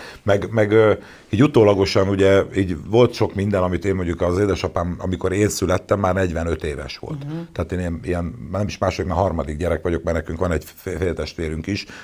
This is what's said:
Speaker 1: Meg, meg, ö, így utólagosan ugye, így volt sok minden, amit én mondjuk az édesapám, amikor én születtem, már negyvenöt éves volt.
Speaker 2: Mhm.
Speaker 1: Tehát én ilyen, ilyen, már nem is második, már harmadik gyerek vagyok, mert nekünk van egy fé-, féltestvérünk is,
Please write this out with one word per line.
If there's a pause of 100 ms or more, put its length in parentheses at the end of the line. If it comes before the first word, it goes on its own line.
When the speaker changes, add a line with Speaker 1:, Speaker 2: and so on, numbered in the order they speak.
(240)
Speaker 1:
Meg,
meg,
ö, (380)
így
utólagosan
ugye, (140)
így (120)
volt
sok
minden,
amit
én
mondjuk
az
édesapám,
amikor
én
születtem,
már
negyvenöt
éves
volt.
Speaker 2:
Mhm. (200)
Speaker 1:
Tehát
én
ilyen,
ilyen,
már
nem
is
második,
már
harmadik
gyerek
vagyok,
mert
nekünk
van
egy (120)
fé-,
féltestvérünk
is, (180)